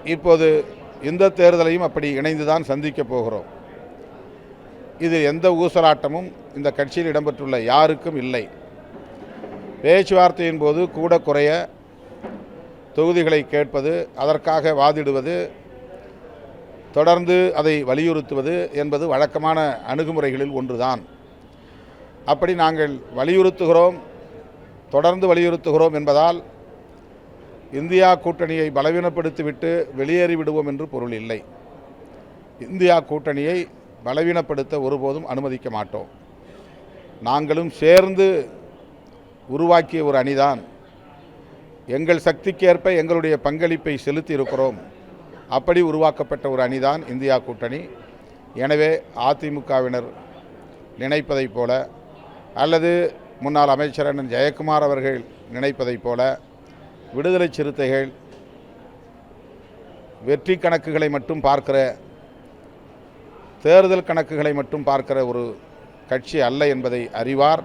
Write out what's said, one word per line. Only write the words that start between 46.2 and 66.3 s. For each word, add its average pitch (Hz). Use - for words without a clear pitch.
ஒரு 127
அணிதான் 135
இந்தியா 131
கூட்டணி. 123
எனவே 151
அதிமுகவினர் 131
நினைப்பதைப் 135
போல 123
அல்லது 165
முன்னாள் 143
அமைச்சர் 143
அண்ணன் 139
ஜெயக்குமார் 147
அவர்கள் 135
நினைப்பதைப் 123
போல 123
விடுதலை 175
சிறுத்தைகள் 135
வெற்றி 147
கணக்குகளை 160
மட்டும் 147
பார்க்கிற, 135
தேர்தல் 185
கணக்குகளை 151
மட்டும் 143
பார்க்கிற 135
ஒரு 120
கட்சி 131